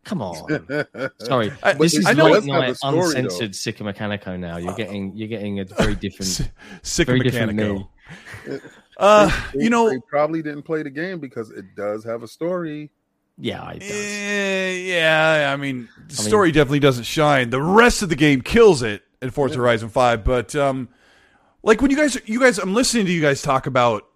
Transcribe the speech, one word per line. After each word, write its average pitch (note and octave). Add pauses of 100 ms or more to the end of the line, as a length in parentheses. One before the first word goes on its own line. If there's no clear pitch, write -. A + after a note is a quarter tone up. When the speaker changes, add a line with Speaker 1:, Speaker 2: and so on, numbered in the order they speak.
Speaker 1:
Come F3
on. F#2+
Speaker 2:
<laughs> C3+
Speaker 1:
Sorry. A#2 (120)
Speaker 3:
I, G3
Speaker 1:
This E3
is E3
Speaker 3:
I -
know D3
Speaker 1:
late -
Speaker 2:
It -
does G#3
have C#3
Speaker 1:
night, B2+
Speaker 2:
a B2
story, C#3
though. E3
Speaker 1:
uncensored G2+
Sicko G#2
Mechanico G2+
now. E2+
You're F2+
getting, G2
you're G#2+
getting G#2
a -
very G#2
different, F#2+ (120)
Speaker 3:
S-, - (340)
Sicko -
Speaker 1:
very B2+
different A#2+
Speaker 3:
Mechanico. G#2 (600)
Speaker 1:
me. C#3 (380)
Speaker 3:
Uh, G#3 (220)
Speaker 2:
They, C3+
Speaker 3:
you A3+
know, A#3
Speaker 2:
they C3 (100)
probably D#3
didn't D3
play D#3+
the D3
game E3+
because A#2+
it G2
does G#2
have A#2
a A#2
story. D#3+ (460)
Speaker 1:
Yeah, A2
it E2
does. G3+
Speaker 3:
eh, G3+ (120)
yeah, D#3+
I C#3
mean, C3+
the -
Speaker 1:
I -
mean G#3
Speaker 3:
story G#3
definitely C#3+
doesn't B2
shine. C#3+
The B2+
rest G#3+
of F3+
the E3+
game C#3
kills F#3+
it G#2 (200)
in B2+
Forza C#3
Speaker 2:
Yeah. B2+
Speaker 3:
Horizon A#2
five, A#2
but, B2
um, C3+ (720)
like, A3
when C4+
you C4+
guys, D4
you A3
guys, A#3+
I'm F#3+
listening A#3
to F3
you E3+
guys C#3
talk C3+
about A#2+ (100)